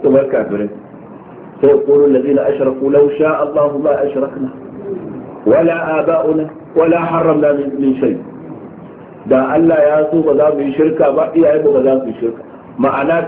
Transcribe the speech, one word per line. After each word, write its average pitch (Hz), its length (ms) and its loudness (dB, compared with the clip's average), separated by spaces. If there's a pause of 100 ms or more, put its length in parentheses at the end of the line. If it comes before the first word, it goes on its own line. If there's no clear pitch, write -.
kamar 135 260 4
kafirai. 104 420 -4 (920)
Sai 139 80 6
yaqulu 143 400 6
allazina 135 400 2
ashraku 135 400 -2
law 143 260 4
sha'a 151 320 0
Allahu 147 320 0
ma 147 160 0
ashrakna 131 540 -4 (960)
wala 165 300 4 (260)
aba'una 156 440 0 (280)
wala 165 260 2
harramna 160 540 2
min, 139 240 -4
min 135 240 0
shay. - 160 0 (1080)
Da 131 300 0
Allah 165 260 4
ya 147 160 4 (140)
so 165 100 2
ba 151 160 0
za 151 160 2
mu 139 80 -2
yi 139 140 -4
shirka 156 340 2
ba, 156 240 -2
iyayenmu 151 400 2
ba 131 80 2
za 131 120 2 (100)
su 120 80 -10
yi 104 80 -14
shirka. 117 240 -6 (320)
Ma'ana 139 520 0